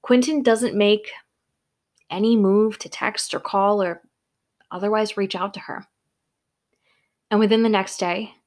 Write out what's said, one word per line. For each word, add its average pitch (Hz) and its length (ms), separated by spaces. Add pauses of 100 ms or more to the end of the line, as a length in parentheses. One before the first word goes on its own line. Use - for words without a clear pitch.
Quinton 254 400
doesn't 233 320
make 208 380 (960)
any 214 260
move 208 440
to - 100
text - 460
or - 40
call 202 440
or 170 180 (720)
otherwise 214 460
reach 196 180
out 196 180
to 202 60
her. - 260 (1400)
And 208 100
within 220 220
the 226 80
next 190 280
day 190 340 (160)